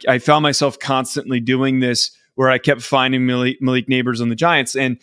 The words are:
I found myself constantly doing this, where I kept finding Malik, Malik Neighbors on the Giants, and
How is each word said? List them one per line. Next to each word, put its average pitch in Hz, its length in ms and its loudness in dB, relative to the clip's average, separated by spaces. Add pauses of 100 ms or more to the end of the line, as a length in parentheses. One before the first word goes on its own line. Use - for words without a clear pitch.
I 127 120 2
found 151 240 2
myself 143 360 0
constantly 131 640 -4
doing 131 400 0
this, 123 300 -2 (240)
where 131 160 2
I 127 80 2
kept 135 240 0
finding 131 440 0
Malik, 127 360 0
Malik 127 260 0
Neighbors 127 320 -2
on 120 80 -2
the 117 60 -2
Giants, 147 420 0
and 131 260 -2